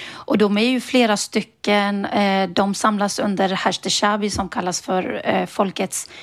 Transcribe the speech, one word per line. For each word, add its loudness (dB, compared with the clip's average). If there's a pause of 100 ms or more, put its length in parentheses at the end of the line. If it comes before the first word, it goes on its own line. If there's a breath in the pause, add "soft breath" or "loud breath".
(120 loud breath)
Och -2
de 4
är 2
ju 0
flera 2
stycken. 0
Eh, 2
de 0
samlas 0
under 2
Hashd -2
Shabi 0
som -4
kallas -4
för, -2
eh, 0
Folkets -4 (140 loud breath)